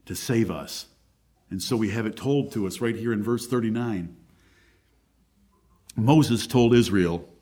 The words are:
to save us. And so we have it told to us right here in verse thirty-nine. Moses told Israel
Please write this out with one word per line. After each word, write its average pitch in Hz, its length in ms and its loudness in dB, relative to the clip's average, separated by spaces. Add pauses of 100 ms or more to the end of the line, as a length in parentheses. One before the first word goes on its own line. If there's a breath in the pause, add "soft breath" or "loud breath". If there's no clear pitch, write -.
to - 100 -12
save 113 380 0
us. - 340 -10 (640)
And 95 100 -8
so 120 160 -2
we 107 140 0
have 110 160 -4
it 107 100 -6
told 139 360 -2
to 104 120 -4
us 92 160 -6
right 117 140 0
here 113 180 -4
in 104 120 -2
verse 120 240 -2
thirty-nine. 110 680 -4 (1800)
Moses 120 500 4
told 120 280 4
Israel 92 520 2 (160)